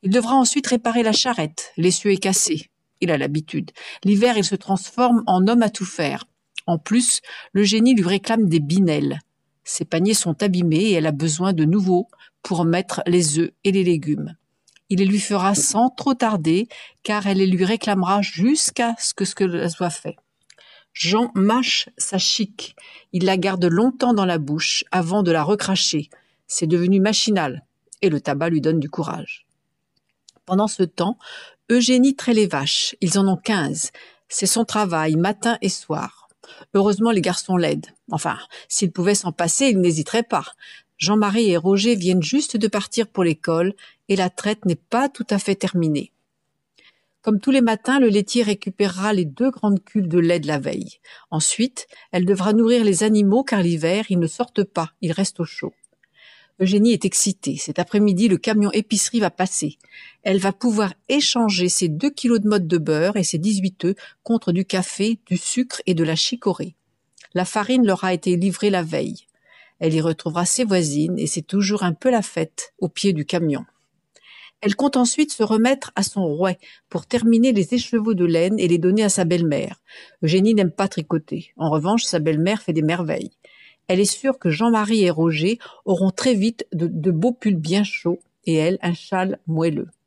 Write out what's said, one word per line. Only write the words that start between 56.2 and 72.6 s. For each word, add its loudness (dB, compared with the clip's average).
Eugénie 4
est 0
excitée. -2
Cet -8
après-midi, 2
le 4
camion 0
épicerie -2
va 0
passer. -4
Elle 0
va 0
pouvoir 0
échanger 0
ses -2
deux -2
kilos 0
de 0
motte 2
de 0
beurre 0
et 0
ses -4
dix-huit -2
œufs 0
contre 0
du 0
café, -2
du -2
sucre -4
et 0
de 0
la -2
chicorée. -4
La 0
farine 2
leur 0
a 0
été 0
livrée 0
la 0
veille. -6
Elle 0
y 2
retrouvera -2
ses -2
voisines 0
et -4
c'est -6
toujours -2
un 0
peu 0
la 0
fête -8